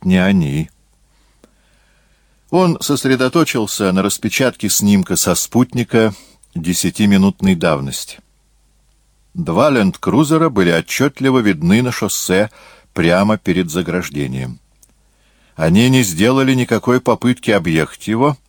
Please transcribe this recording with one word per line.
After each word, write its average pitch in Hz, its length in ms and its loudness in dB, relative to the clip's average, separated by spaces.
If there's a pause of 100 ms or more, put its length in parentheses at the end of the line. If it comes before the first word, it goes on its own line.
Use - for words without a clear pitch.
не 92 160 2
они». 80 520 0 (1800)
Он 175 300 2
сосредоточился 127 1120 0
на 95 100 2
распечатке 110 680 -2
снимка 104 480 0
со 90 180 0
спутника 117 800 0 (400)
десятиминутной 95 1000 0
давности. 73 640 -4 (1120)
Два 139 340 0
ленд-крузера 139 800 0
были 98 220 0
отчетливо 131 680 0
видны 98 420 2
на 123 100 -2
шоссе 101 580 -2 (440)
прямо 92 420 2
перед 87 340 -2
заграждением. 71 920 -6 (960)
Они 92 340 4
не 131 120 4
сделали 123 520 0
никакой 123 460 0
попытки 120 500 0
объехать 80 580 -2
его 131 280 0 (120)